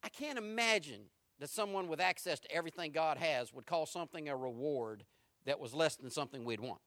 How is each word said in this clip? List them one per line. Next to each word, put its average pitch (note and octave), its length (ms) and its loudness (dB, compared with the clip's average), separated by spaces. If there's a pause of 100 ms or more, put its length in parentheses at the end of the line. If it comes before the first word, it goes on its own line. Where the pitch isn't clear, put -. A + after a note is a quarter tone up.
I A3 60 -8
can't C#4+ 280 -6
imagine G#3 720 2 (300)
that D3 120 -6
someone G3 360 0
with D#3+ 140 0
access F3+ 400 2
to - 100 -14
everything E3 400 -2
God D#3 260 4
has C#3+ 360 2
would B2+ 120 -14
call D#3+ 220 2
something D#3+ 420 -6
a C#3 80 -2
reward B2 680 -2 (400)
that C#3+ 160 0
was A#2+ 120 -8
less D#3 220 4
than B2+ 160 -12
something C3 340 -6
we'd A#2 140 -2
want. G#2 280 -6